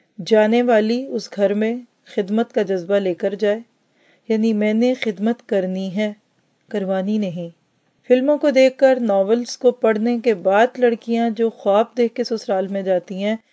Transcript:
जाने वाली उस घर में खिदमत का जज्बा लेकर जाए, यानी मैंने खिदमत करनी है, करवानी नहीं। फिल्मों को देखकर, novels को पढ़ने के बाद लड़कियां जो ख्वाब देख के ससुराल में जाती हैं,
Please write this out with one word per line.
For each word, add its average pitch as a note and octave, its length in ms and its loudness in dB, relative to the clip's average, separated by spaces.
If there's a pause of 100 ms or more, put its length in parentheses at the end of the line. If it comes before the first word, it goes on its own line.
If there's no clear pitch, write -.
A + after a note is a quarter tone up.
(200)
जाने G#3+ 440 2
वाली A#3+ 440 0
उस A#3+ 240 -8
घर G3+ 240 0
में A3+ 300 -4 (220)
खिदमत G#3 440 -4
का A3 140 -2
जज्बा F#3+ 340 -2
लेकर G3 380 -4
जाए, G#3+ 260 -2 (680)
यानी A3 260 0
मैंने A3 420 0
खिदमत A3 460 -4
करनी F#3+ 480 -4
है, G#3 240 -4 (540)
करवानी F#3+ 500 -4
नहीं। E3+ 320 -8 (580)
फिल्मों C4+ 280 4
को D4 140 2
देखकर, C4 500 4
novels G#3+ 560 0
को B3 160 2
पढ़ने A3+ 460 0
के A3 160 0
बाद G3 440 2
लड़कियां A#3 540 0
जो A3+ 180 -2
ख्वाब G#3+ 460 0
देख A#3 160 0
के B3 100 -4
ससुराल G3+ 440 -4
में G3 180 -6
जाती F#3 360 -2
हैं, G#3+ 180 -2 (140)